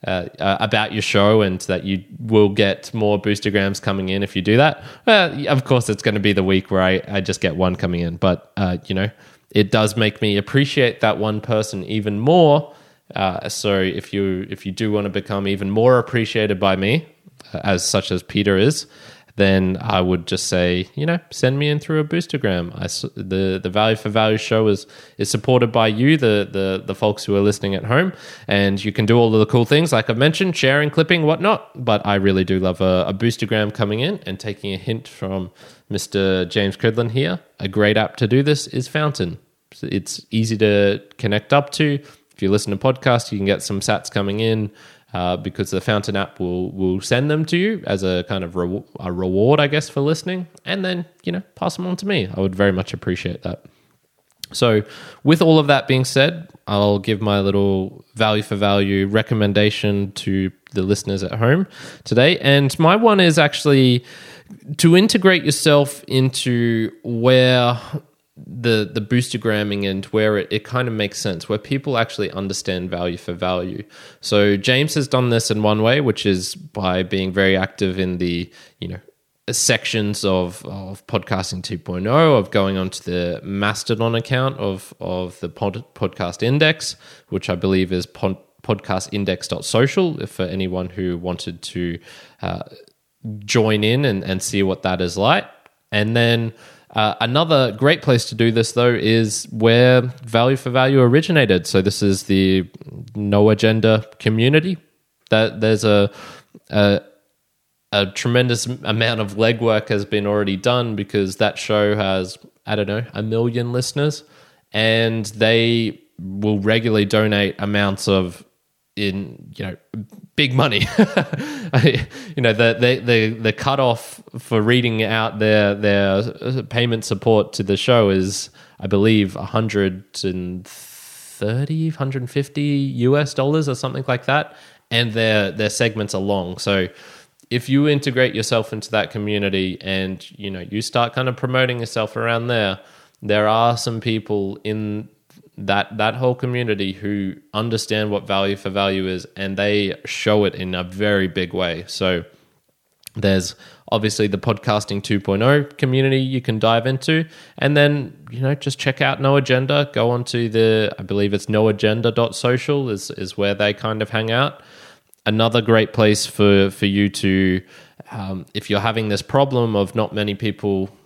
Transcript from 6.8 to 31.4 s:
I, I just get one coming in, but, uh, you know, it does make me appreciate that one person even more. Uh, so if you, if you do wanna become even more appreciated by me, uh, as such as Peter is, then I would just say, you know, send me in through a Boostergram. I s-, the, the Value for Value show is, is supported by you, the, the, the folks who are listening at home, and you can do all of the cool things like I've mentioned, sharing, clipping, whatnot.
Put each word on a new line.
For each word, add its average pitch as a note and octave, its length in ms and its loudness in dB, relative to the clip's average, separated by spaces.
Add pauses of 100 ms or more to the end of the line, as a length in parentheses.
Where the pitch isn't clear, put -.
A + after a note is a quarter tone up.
I, F#2 260 2
I G2+ 140 -4
just F2+ 180 -6
get E2 160 -2
one F2+ 200 0
coming F2 240 -4
in, E2+ 160 -4
but, F2+ 420 -2
uh, F2+ 280 -2
you F#2+ 80 -6
know, G2 140 -2 (420)
it G2+ 200 2
does G#2+ 260 2
make G#2+ 240 0
me G#2 160 0
appreciate C3+ 640 0
that A2 160 2
one G#2+ 240 -2
person G#2+ 440 -4
even G#2 340 -4
more. D3+ 560 4 (400)
Uh, F#2 340 -2
so G2+ 320 0
if F#2+ 320 -4
you, G2 380 -2
if - 160 -12
you F#2+ 60 -6
do G#2+ 200 -2
wanna G2+ 180 0
become G2 380 -4
even G2 220 -2
more A#2+ 280 4
appreciated G#2+ 640 -2
by F#2+ 160 4
me, A2+ 300 0 (480)
uh, E2+ 100 -6
as F#2 180 0
such - 300 -2
as F2+ 100 -2
Peter G2+ 360 2
is, C3 280 2 (500)
then F#2+ 440 2
I G2 220 0
would F2+ 240 0
just - 220 -4
say, F2+ 460 0
you D3 120 -4
know, E3+ 120 -2 (120)
send C3 280 0
me D3 120 0
in D3 80 0
through D#3 220 -2
a D3+ 40 -2
Boostergram. A2 760 -4
I F#2 60 -8
s-, - 300 -6
the, F#2+ 480 -2
the F#2 80 -4
Value G#2+ 260 2
for G#2+ 140 -6
Value A2 260 2
show A2 300 0
is, G2+ 200 0 (300)
is - 140 -4
supported A#2+ 420 2
by A2+ 160 4
you, C3 300 2
the, G#2 320 2
the, F#2+ 340 -2
the F#2+ 100 -6
folks G#2 300 -2
who G2+ 120 -2
are G2 40 2
listening G2+ 340 0
at F#2 100 -6
home, D#3 280 2 (360)
and G2+ 360 2
you G#2 80 -2
can G#2+ 140 0
do A#2 100 4
all A#2 160 4
of A2 60 4
the G#2+ 80 4
cool A#2+ 180 2
things D3 280 2
like A2+ 180 0
I've A2+ 80 -2
mentioned, D#3+ 380 0
sharing, C#3+ 340 0
clipping, D#3+ 320 0
whatnot. E3 480 0 (120)